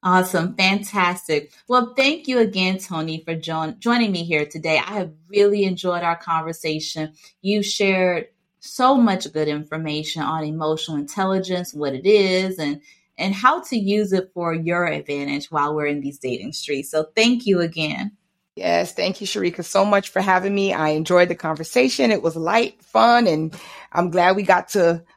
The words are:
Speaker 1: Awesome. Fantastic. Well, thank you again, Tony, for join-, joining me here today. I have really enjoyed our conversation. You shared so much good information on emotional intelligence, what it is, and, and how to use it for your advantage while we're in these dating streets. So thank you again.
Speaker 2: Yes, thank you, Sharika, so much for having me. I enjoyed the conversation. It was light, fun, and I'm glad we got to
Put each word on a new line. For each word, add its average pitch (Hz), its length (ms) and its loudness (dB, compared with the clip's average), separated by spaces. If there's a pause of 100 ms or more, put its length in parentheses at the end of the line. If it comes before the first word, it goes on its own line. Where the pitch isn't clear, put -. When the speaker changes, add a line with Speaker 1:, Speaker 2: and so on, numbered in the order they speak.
Speaker 1:
Awesome. 185 540 2
Fantastic. 185 960 0 (160)
Well, 247 280 2
thank 285 320 0
you 254 100 2
again, 190 400 2
Tony, 160 460 -6
for 165 100 -6
join-, 160 460 -6
joining 233 320 2
me 170 120 -4
here 156 200 0
today. 156 340 -4
I 185 160 -4
have 180 180 -4 (160)
really 202 360 4
enjoyed 180 380 -2
our 170 140 0
conversation. 160 1000 -6 (260)
You 202 220 0
shared 185 680 0 (320)
so 262 360 2
much 208 360 2
good 156 160 0
information 151 760 -6
on 156 220 -2
emotional 156 540 -4
intelligence, 185 760 -4
what 147 220 -4
it 131 100 -10
is, 185 540 4
and, 143 240 -4 (340)
and 196 180 -2
how 262 280 2
to 262 140 -8
use 202 360 0
it 190 220 -2
for 170 180 -4
your 170 340 -2
advantage 143 640 -6
while 147 240 -2
we're 151 120 -2
in 147 160 -2
these 139 160 -8
dating 120 340 -6
streets. - 380 -6
So 156 140 0 (120)
thank 233 300 2
you 190 140 4
again. 165 520 -4 (420)
Speaker 2:
Yes, - 380 -2
thank 185 280 -4
you, 202 60 -8
Sharika, 180 380 -4
so 196 200 0
much 202 260 0
for 190 100 0
having 190 340 2
me. 196 180 0
I 156 180 0
enjoyed 175 380 4
the 170 60 -2
conversation. 226 760 0
It 202 120 2
was 156 140 0
light, 185 460 0
fun, 233 440 4
and 160 280 0 (380)
I'm 175 180 0
glad 180 260 4
we 202 80 -4
got 185 260 4
to 170 340 2 (120)